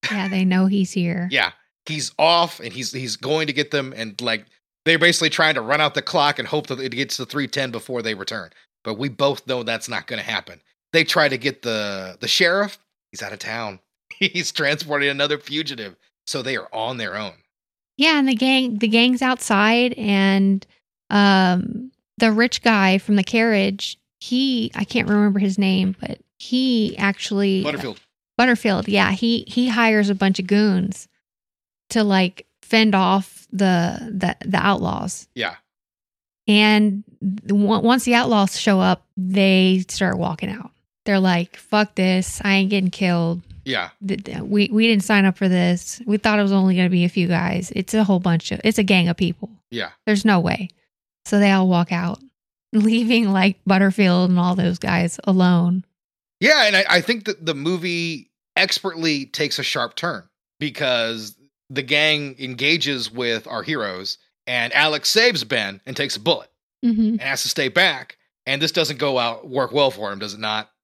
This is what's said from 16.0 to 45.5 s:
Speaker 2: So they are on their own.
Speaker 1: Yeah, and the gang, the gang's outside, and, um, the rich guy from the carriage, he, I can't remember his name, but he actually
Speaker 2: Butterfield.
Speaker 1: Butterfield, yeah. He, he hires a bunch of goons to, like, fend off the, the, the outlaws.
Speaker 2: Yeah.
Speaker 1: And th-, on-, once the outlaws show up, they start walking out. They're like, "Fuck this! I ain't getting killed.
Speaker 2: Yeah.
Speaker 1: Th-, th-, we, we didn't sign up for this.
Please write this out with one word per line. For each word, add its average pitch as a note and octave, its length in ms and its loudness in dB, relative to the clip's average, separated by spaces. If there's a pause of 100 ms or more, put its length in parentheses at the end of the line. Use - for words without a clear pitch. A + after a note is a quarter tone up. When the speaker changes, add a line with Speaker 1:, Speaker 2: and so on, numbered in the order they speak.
Speaker 2:
So C#3 160 -8
they B2+ 140 -4
are - 160 -8
on A#2 240 -6
their G2+ 200 -8
own. G#2 160 -10 (680)
Speaker 1:
Yeah, D#4 200 2
and C4+ 100 2
the C4 60 2
gang, B3+ 440 0
the A3 100 0
gang's A#3+ 340 2
outside, A#3+ 720 0
and, G3 680 2 (460)
um, G3 800 2 (280)
the A3+ 140 4
rich A#3 300 0
guy G3 360 4
from G#3 180 0
the F#3+ 80 2
carriage, G3+ 720 0 (220)
he, B3+ 540 -2
I G3+ 100 -4
can't - 240 -4
remember G#3 300 2
his G3 200 0
name, F#3+ 420 0
but - 180 -10 (200)
he B3 600 0
actually G3 640 0
Speaker 2:
Butterfield. C#3 380 -6 (360)
Speaker 1:
Butterfield, A3+ 520 2
yeah. G3 240 2
He, A#3 360 0
he B3 200 0
hires G#3+ 420 2
a G3+ 40 2
bunch F#3+ 240 2
of F#3+ 80 -6
goons G3 640 0 (840)
to, A3 140 2
like, F#3+ 420 0 (160)
fend A3 320 2
off F#3+ 580 0
the, F3+ 460 0 (160)
the, F3+ 220 -2 (120)
the F#3+ 100 0
outlaws. - 760 -2
Speaker 2:
Yeah. F#2+ 220 -6 (920)
Speaker 1:
And G#3 580 4 (160)
th-, G3+ 320 -4
on-, G3+ 300 2
once A#3+ 220 4
the A#3+ 100 2
outlaws A3+ 440 2
show G3 220 4
up, F#3 240 2 (120)
they F#3 720 2
start F#3 300 -2
walking F3 320 -4
out. - 200 -12 (340)
They're G3 160 2
like, F3+ 360 0
"Fuck - 380 0
this! F#3 500 0
I G3 100 2
ain't G3 160 2
getting F#3+ 200 2
killed. F3 520 0 (220)
Speaker 2:
Yeah. A2+ 260 -4 (160)
Speaker 1:
Th-, G3 160 -4
th-, - 180 -10
we, G3+ 300 0
we A3 160 4
didn't G#3+ 180 2
sign G3+ 200 4
up F#3+ 120 2
for G3 120 0
this. F3 580 0